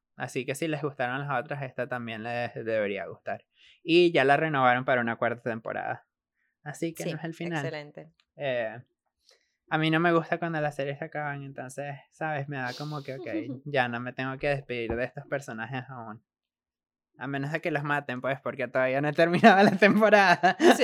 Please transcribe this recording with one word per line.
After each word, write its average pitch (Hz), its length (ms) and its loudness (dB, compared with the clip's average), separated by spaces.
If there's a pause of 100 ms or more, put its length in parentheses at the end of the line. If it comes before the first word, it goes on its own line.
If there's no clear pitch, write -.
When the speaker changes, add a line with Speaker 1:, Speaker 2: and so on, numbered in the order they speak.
(160)
Speaker 1:
Así 131 300 -6
que 139 100 -4
si 165 120 -6
les 151 140 -4
gustaron 135 460 -4
las 139 120 -2
otras, 143 240 -6
esta 123 240 -6
también 117 360 -8
les 120 300 -6
debería 107 540 -2
gustar. 101 380 -10 (380)
Y 170 280 6
ya 143 140 4
la 143 100 6
renovaron 135 480 4
para 127 180 2
una 117 140 -2
cuarta 120 340 -2
temporada. 113 560 -6 (580)
Así 160 300 -8
que 165 120 -12
Speaker 2:
Sí, 170 60 -4
Speaker 1:
no 156 60 -6
es 160 60 -14
el 165 100 -8
final. 165 320 -6
Speaker 2:
excelente. 156 460 -12 (240)
Speaker 1:
Eh, 120 460 -4 (880)
a 156 80 0
mí 156 140 2
no 160 100 2
me 175 100 4
gusta 170 280 2
cuando 165 200 -6
las 147 160 -4
series 139 240 -6
se 160 60 -10
acaban, 147 380 -8
entonces, 139 520 -12 (160)
¿sabes? 147 380 -6
Me 143 80 -8
da 123 160 -6
como 147 300 -8
que, 131 120 -10
ok, 135 120 -12
Speaker 2:
<laughs> 117 380 -8
Speaker 1:
ya 135 220 0
no 120 140 -6
me 123 100 -8
tengo 131 280 -6
que 147 100 -2
despedir 123 480 -4
de 123 80 -2
estos 135 220 -10
personajes 127 600 -8
aún. 113 320 -14 (960)
A 123 100 -10
menos 139 240 -6
de 160 100 -4
que 175 100 -2
los 143 120 -2
maten, 143 380 -2
pues, 135 200 -2
porque 127 260 -4
todavía 131 340 0
no 147 80 0
he 151 40 0
terminado 175 500 6
la 202 140 4
temporada. 196 840 6
<laughs> 339 180 8
Speaker 2:
Sí, 277 60 2